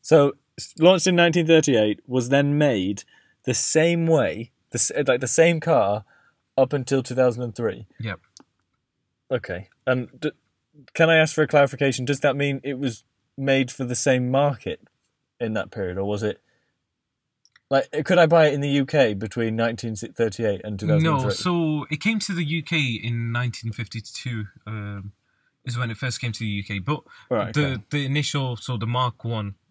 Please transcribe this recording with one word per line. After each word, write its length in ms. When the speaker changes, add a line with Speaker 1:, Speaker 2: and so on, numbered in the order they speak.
Speaker 1:
So, 340
s-, 200
launched 300
in 80
nineteen 320
thirty-eight, 580
was 240
then 280
made 460
the 80
same 540
way, 440
the 60
s-, 140
like, 140
the 60
same 340
car, 420
up 160
until 280
two 140
thousand 280
and 120
three. 320
Speaker 2:
Yep. 180
Speaker 1:
Okay. 380
And 220
d-, 120
can 160
I 60
ask 180
for 100
a 40
clarification? 580
Does 160
that 140
mean 280
it 140
was 260
made 340
for 140
the 100
same 360
market 500
in 140
that 180
period, 260
or 80
was 180
it, 180
like, 180
could 120
I 80
buy 220
it 80
in 60
the 80
U 160
K 280
between 420
nineteen 400
thirty-eight 680
and 160
two 80
thousand 200
and 120
three? 80
Speaker 2:
No, 20
so 640
it 100
came 180
to 140
the 100
U 200
K 140
in 300
nineteen 400
fifty-two, 720
um, 460
is 120
when 140
it 60
first 220
came 120
to 80
the 80
U 160
K. 160
But 220
Speaker 1:
Right, 240
Speaker 2:
the, 120
Speaker 1:
okay. 260
Speaker 2:
the 140
initial, 520
so 180
the 120
Mark 360
One 300